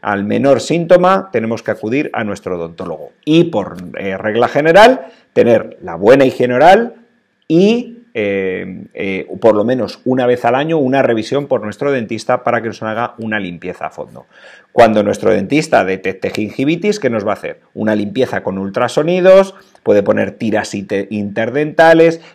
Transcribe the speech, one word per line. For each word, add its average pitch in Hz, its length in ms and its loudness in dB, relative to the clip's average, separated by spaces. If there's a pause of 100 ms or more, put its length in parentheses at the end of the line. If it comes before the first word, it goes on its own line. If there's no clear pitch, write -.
al 101 220 -4
menor 113 380 2
síntoma 180 720 2
tenemos 113 320 -4
que 110 80 -4
acudir 123 400 -4
a 113 100 -6
nuestro 95 340 -8
odontólogo. 82 540 -12 (140)
Y 165 200 4
por, 95 320 -4 (220)
eh, 95 180 -6
regla 107 300 0
general, 180 600 6 (260)
tener - 500 2
la 85 140 -12
buena 127 280 6
higiene 123 300 0
oral 196 400 4 (540)
y 208 440 2 (240)
eh, 95 800 -4
eh, 95 320 -6 (140)
por 107 160 4
lo 104 80 0
menos 123 400 -4
una 127 200 0
vez 123 200 0
al 120 100 2
año, 156 240 -2
una 135 240 0
revisión 127 460 -2
por 113 140 -2
nuestro 107 280 -6
dentista 120 540 -4
para 117 180 -2
que 113 60 -8
nos 101 160 -12
haga 110 340 -6
una 110 220 -6
limpieza 90 460 -10
a 78 40 -12
fondo. - 360 -16 (440)
Cuando 110 320 4
nuestro 104 300 0
dentista 110 520 0
detecte 95 460 -6
gingivitis, 160 680 -4
¿qué 127 100 -2
nos 107 160 -4
va 104 40 -2
a 98 40 -2
hacer? 73 260 -12 (140)
Una 107 220 -2
limpieza 104 480 -4
con 95 140 -6
ultrasonidos, 175 960 2 (280)
puede 101 220 2
poner 101 280 0
tiras 107 420 -4
inte-, 101 360 -6
interdentales, 151 1120 2 (140)